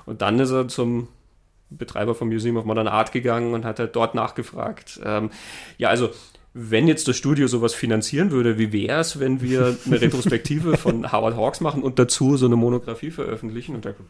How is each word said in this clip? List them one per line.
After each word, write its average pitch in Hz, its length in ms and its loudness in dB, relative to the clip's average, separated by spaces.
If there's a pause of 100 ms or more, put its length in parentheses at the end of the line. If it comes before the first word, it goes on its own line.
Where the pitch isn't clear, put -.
Und 113 160 -8
dann 104 160 4
ist 131 140 2
er 131 160 0
zum 120 400 -2 (640)
Betreiber 110 440 -4
vom 113 140 -4
Museum 113 280 0
of 110 100 -4
Modern 110 200 0
Art 110 240 2
gegangen 120 420 0
und 113 120 -4
hat 113 160 -6
halt 117 160 -4
dort 117 180 0
nachgefragt. - 880 -6
Ähm, 107 280 -2 (460)
ja, 120 120 0
also 117 220 2 (460)
wenn 113 300 2
jetzt 151 220 4
das 120 80 2
Studio 139 320 2
sowas 117 260 0
finanzieren 131 560 0
würde, 117 280 2
wie 107 140 0
wär's, 127 460 -2
wenn 131 220 0
wir 127 360 2 (100)
eine 120 140 2
Retrospektive 143 760 2
<laughs> - 20 -2
von 113 320 0
Howard 110 240 0
Hawks 113 260 -2
machen 143 220 -2
und 131 160 0
dazu 131 380 4
so 127 100 4
eine 120 80 4
Monographie 120 560 0
veröffentlichen? 117 640 -8
Und 110 120 -12
er, 107 100 -8 (140)